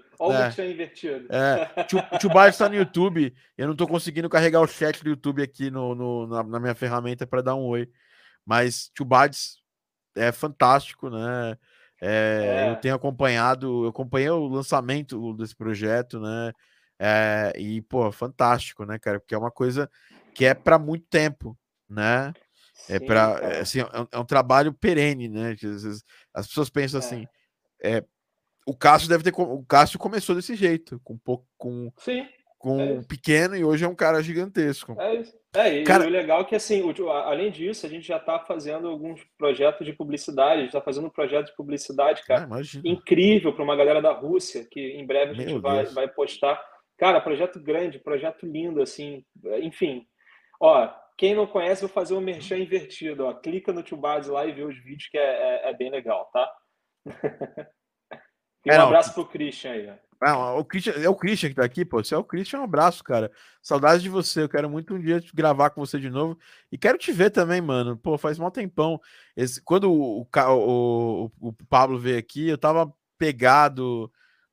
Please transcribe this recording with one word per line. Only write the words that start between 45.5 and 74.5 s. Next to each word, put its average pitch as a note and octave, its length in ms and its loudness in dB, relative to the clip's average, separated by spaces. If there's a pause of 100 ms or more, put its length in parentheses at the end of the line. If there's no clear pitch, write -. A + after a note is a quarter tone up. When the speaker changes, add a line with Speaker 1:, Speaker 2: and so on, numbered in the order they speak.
Speaker 2:
Meu B2 80 -4
Speaker 1:
vai, C#3 220 0
Speaker 2:
Deus. C3 120 -6
Speaker 1:
vai C3 140 -2
postar. C#3+ 520 -2 (380)
Cara, F3+ 220 4
projeto E3 400 -4
grande, D3+ 400 -4
projeto D3 440 -6
lindo, D#3+ 380 -4
assim, C#3+ 420 -8 (380)
enfim. D#3 420 -6 (560)
Ó, D#3 280 6 (280)
quem G3 200 2
não G#3 100 2
conhece, F#3+ 360 -2
vou F#3+ 80 -8
fazer F#3 240 -2
um F#3+ 60 -2
merchan F#3 360 -8
Speaker 2:
Hum. F#3+ 60 -4
Speaker 1:
invertido, D#3 640 -6
ó. B2 80 -4
Clica F#3 380 -8
no F3 120 -8
Tio - 120 -12
Bards D3 320 -4
lá C#3+ 180 -2
e D#3 60 -6
vê C#3+ 120 -12
os C#3+ 180 -10
vídeos, C#3 260 -18
que - 100 -8
é, B2+ 480 0
é, C3 40 -2
é B2 40 -10
bem B2 140 -6
legal, A#2 440 -6
tá? B2+ 180 0 (560)
<laughs> - 680 -10 (920)
E C#3 40 0
Speaker 2:
É, D3+ 60 10
Speaker 1:
um - 20 10
Speaker 2:
não, D3 80 10
Speaker 1:
abraço D#3+ 240 6
Speaker 2:
que - 60 -18
Speaker 1:
pro E3+ 100 -6
Christian C#3 460 -10
aí, G#2 180 -10
ó. G2+ 40 -20 (320)
Speaker 2:
Não, B2+ 320 0
o D#3 60 -4
Christian, F#3 300 -4
é D3+ 140 0
o F#3+ 60 4
Christian F#3 360 -2
que C3+ 60 -14
tá C3 80 2
aqui, B2+ 200 -2
pô. A#2+ 180 -2
Se D3+ 120 -4
é - 20 0
o C3 80 -2
Christian, G3 360 -8
um C#4 40 -4
abraço, E3+ 400 2
cara. A2+ 260 -2 (320)
Saudades D3+ 400 4
de F#3 60 -8
você. F3+ 360 -2
Eu C#3 40 -4
quero D3 220 -2
muito D#3+ 240 -8
um F#3+ 40 -6
dia E3 220 0
te E3+ 140 -20
gravar D3 340 4
com C#3+ 160 -4
você C#3+ 140 -6
de C3+ 100 -6
novo. D#3 300 -4 (340)
E B2+ 60 -12
quero B3 180 4
te - 160 -6
ver F#3+ 180 4
também, F3+ 300 0
mano. B2+ 380 -2
Pô, D#3 180 -2
faz D3+ 220 -4
mó E3 120 -4
tempão. E3 480 -2 (380)
Esse, B2+ 260 -4
quando F#3+ 300 4
o, B2+ 300 0
o - 40 -12
Ca-, C3 280 4
o, A#2 720 2
o, - 220 -12
o A2+ 40 -8 (160)
Pablo C3 300 4
veio A#2+ 200 -2
aqui, D3 300 -6
eu D#3 80 0
tava D#3 340 0 (280)
pegado, B2+ 920 4 (420)